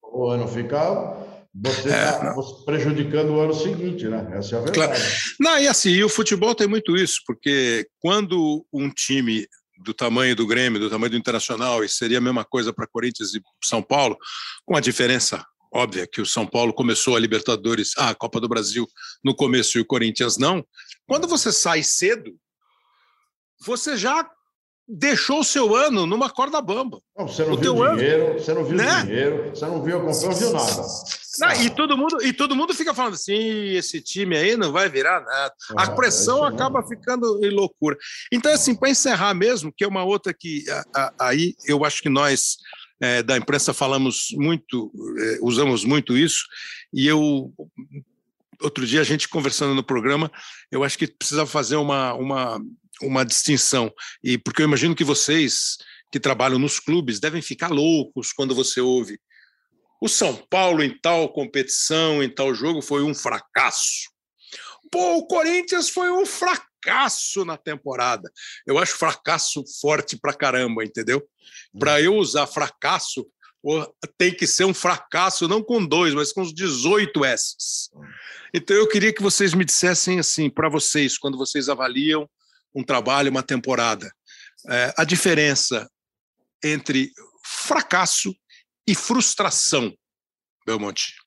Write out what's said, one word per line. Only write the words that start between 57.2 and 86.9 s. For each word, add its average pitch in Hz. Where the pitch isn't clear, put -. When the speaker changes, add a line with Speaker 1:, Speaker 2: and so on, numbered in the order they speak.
Speaker 2:
devem 156
ficar 147
loucos 151
quando 135
você 127
ouve: 123
"O 226
São 160
Paulo 180
em 139
tal 165
competição, 151
em 131
tal 135
jogo, 143
foi 143
um 147
fracasso." -
Pô, 349
o -
Corinthians 349
foi 359
um 370
fracasso -
na 165
temporada. 127
Eu 139
acho 185
fracasso 151
forte 147
pra 143
caramba, 127
entendeu? 117
Pra 147
eu 185
usar 147
fracasso, 147
pô, 151
tem 180
que 175
ser -
um 190
fracasso, 175
não 208
com 220
dois, 156
mas 147
com 196
os 165
dezoito 165
S's. -
Então, 175
eu 214
queria 214
que 214
vocês 196
me 185
dissessem 180
assim, 156
pra 156
vocês, 143
quando 139
vocês 135
avaliam 143
um 139
trabalho, 135
uma 131
temporada, 117
é, 123
a 160
diferença 151
entre 139